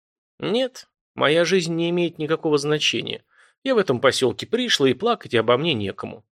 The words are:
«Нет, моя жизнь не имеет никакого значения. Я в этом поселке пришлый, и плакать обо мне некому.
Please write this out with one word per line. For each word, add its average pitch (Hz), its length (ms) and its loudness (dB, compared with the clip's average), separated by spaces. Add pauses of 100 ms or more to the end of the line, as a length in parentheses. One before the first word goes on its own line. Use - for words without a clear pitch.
(400)
«Нет, 240 480 -4 (280)
моя 151 300 2
жизнь 170 280 0
не 170 160 -2
имеет 170 300 -2
никакого 156 380 0
значения. 147 680 -2 (400)
Я 262 100 0
в - 20 0
этом 135 240 0
поселке 123 440 2
пришлый, 214 460 0
и - 20 2
плакать 214 420 -2
обо 117 220 4
мне 156 160 -2
некому. 101 600 -8